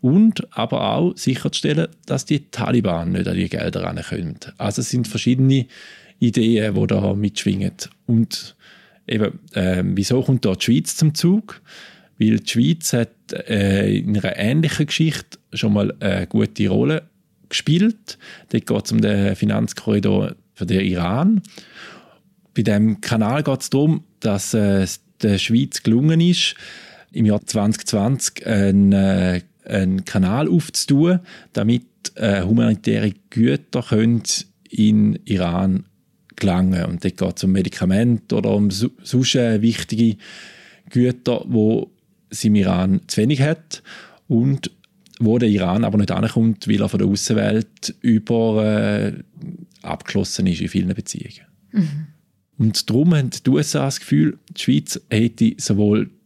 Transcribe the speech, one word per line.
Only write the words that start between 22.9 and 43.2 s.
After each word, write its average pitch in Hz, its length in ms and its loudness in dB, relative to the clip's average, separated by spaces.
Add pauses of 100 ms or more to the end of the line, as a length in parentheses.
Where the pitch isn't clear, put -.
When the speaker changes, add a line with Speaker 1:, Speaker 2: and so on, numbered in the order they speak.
Speaker 1:
Kanal 117 440 -2
geht's 131 260 -2
darum, 151 320 2 (180)
dass, 101 320 -2
äh, 101 300 2
es - 180 -6 (220)
der 101 160 2
Schweiz - 440 -2
gelungen 147 380 4
ist, 175 340 2 (580)
im 113 120 0
Jahr 107 220 2
zwanzig 107 400 -2
zwanzig 113 600 -2
einen, 98 460 4
äh, 95 480 2 (240)
einen 95 400 -2
Kanal 104 440 0
aufzutun, 170 720 2 (320)
damit, 113 340 0 (300)
äh, 98 260 0
humanitäre 107 680 0 (180)
Güter 127 520 0
können 113 400 0 (460)
in 107 560 2
Iran 92 600 0 (520)
gelangen. 92 480 0
Und 87 200 -6
dort 92 120 -2
geht's 92 280 -4
um 95 80 2
Medikamente 98 800 0
oder 107 160 0
um 104 200 2
su-, 101 220 -4 (100)
sonst, 127 340 0
äh, 113 260 2
wichtige 113 540 0 (760)
Güter, 123 560 0
wo 110 440 2 (400)
es - 140 -10
im 107 120 4
Iran 95 500 2
zu - 160 -2